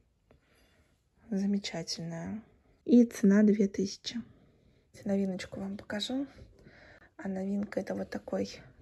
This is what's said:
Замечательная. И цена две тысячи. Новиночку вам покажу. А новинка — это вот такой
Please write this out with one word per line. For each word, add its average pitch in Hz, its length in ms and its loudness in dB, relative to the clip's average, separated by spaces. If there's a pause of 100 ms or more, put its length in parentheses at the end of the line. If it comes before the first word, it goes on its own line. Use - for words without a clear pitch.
(1300)
Замечательная. 190 1120 -4 (420)
И 240 200 8
цена 208 400 6
две 208 240 4
тысячи. - 520 -4 (840)
Новиночку 196 560 -2
вам 196 160 -8
покажу. 247 500 -6 (880)
А 196 120 -8
новинка — 196 520 -4
это 190 140 -6
вот 196 160 -6
такой - 400 -6 (320)